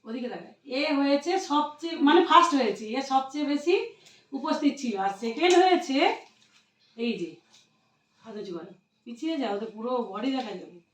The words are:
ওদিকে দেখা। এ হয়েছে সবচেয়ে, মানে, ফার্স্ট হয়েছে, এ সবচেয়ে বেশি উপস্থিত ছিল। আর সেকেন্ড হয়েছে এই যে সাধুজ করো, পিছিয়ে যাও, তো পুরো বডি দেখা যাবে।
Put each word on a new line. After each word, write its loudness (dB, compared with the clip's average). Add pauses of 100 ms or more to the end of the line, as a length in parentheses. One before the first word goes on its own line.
ওদিকে -8
দেখা। -12 (140)
এ -2
হয়েছে 2
সবচেয়ে, -2
মানে, 6
ফার্স্ট 6
হয়েছে, 0
এ -4
সবচেয়ে -2
বেশি 0 (580)
উপস্থিত 0
ছিল। -4
আর 0 (120)
সেকেন্ড 2
হয়েছে 4 (960)
এই -2
যে -8 (960)
সাধুজ -12
করো, -12 (320)
পিছিয়ে -6
যাও, -4
তো -8
পুরো -8 (200)
বডি -4
দেখা -4
যাবে। -14 (160)